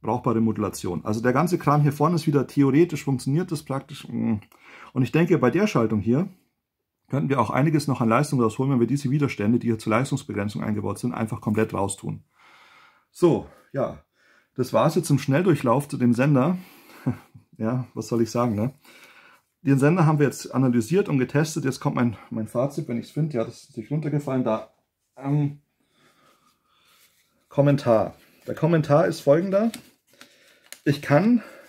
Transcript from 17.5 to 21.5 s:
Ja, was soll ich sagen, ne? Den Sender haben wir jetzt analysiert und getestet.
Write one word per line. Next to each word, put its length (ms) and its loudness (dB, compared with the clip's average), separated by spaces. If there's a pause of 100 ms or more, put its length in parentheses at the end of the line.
Ja, 360 -4
was 140 -8
soll 140 0
ich 100 -2
sagen, 240 0
ne? 180 -2 (880)
Den 160 2
Sender 300 4
haben 100 2
wir 80 2
jetzt 300 -4
analysiert 520 2
und 120 0
getestet. 460 -2